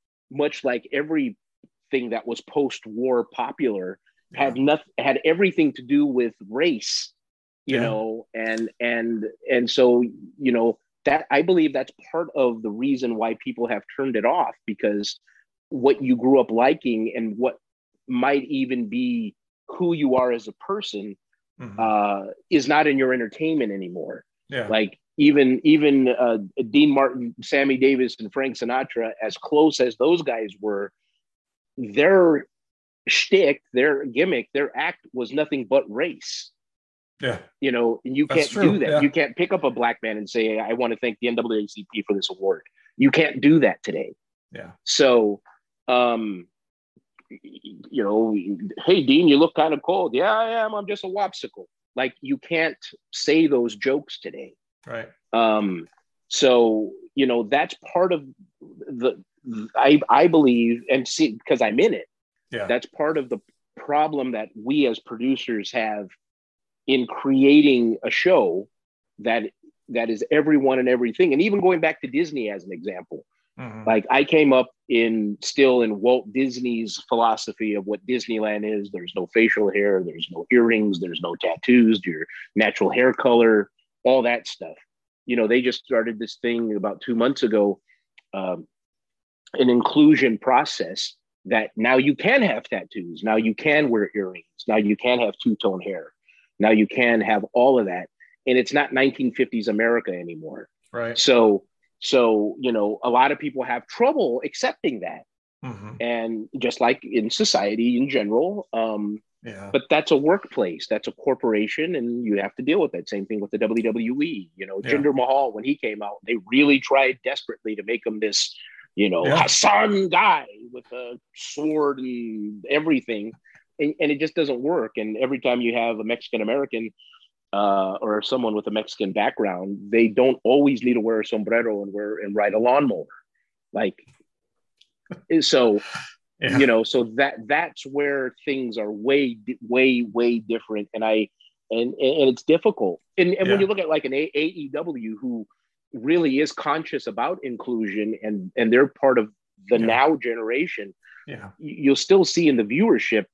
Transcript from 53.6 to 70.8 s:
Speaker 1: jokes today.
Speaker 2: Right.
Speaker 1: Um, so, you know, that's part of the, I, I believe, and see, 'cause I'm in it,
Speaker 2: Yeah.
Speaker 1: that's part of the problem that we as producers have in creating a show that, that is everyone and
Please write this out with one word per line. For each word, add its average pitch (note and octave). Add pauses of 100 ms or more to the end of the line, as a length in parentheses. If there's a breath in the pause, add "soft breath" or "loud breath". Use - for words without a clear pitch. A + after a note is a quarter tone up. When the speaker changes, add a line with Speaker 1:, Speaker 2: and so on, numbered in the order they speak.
Speaker 1:
jokes C3
today. - (320)
Speaker 2:
Right. A#2 (240)
Speaker 1:
Um, G#2+ (400)
so, A2+ (220)
you C3+
know, A#2+
that's C#3 (180)
part F3+
of D3+ (360)
the, B2+ (520)
I, C#3+
I C#3
believe, A#2+
and C3+
see, A#2 (100)
'cause B2+
I'm A2+
in G#3
it, - (420)
Speaker 2:
Yeah. G#2+
Speaker 1:
that's A#2+
part D#3
of C3
the A#2 (380)
problem D3
that A2
we C3
as A2+
producers A#2+
have G#2+ (800)
in C3
creating C3+
a -
show G#2 (520)
that, A2+ (440)
that A2+
is A2
everyone C#3+
and B2+